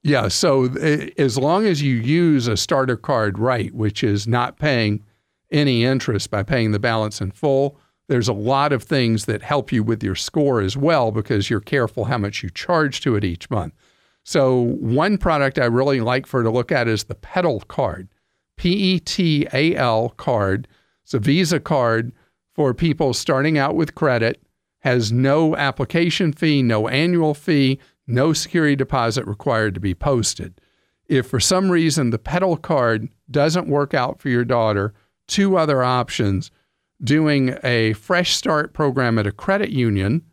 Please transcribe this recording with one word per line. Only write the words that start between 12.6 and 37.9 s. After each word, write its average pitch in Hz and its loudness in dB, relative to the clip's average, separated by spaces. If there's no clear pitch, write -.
to 127 0
it 101 0
each 87 -6
month. 92 -4
So 127 2
one 151 0
product 147 0
I 131 2
really 131 2
like 123 -2
for 131 -2
her - 0
to 113 2
look 120 -2
at 123 0
is 107 0
the 107 -12
Petal 160 -2
card, 95 -6
P - 0
E 190 0
T 160 0
A 160 0
L 117 0
card. 104 -2
It's - -8
a 120 0
Visa 151 2
card 120 0
for 135 0
people 160 0
starting 151 0
out 143 0
with 160 -2
credit, 120 0
has 123 0
no 143 2
application 160 0
fee, 147 2
no 110 2
annual 156 0
fee, 139 0
no 131 2
security 151 0
deposit 123 -2
required 110 -2
to 87 -8
be 95 -2
posted. - -2
If 127 0
for - -4
some 185 2
reason 156 2
the 113 -2
Petal 175 -2
card 117 0
doesn't 156 0
work 143 0
out 127 -2
for - -8
your 120 0
daughter, 110 0
two 196 2
other 147 2
options, 120 0
doing 143 2
a 113 2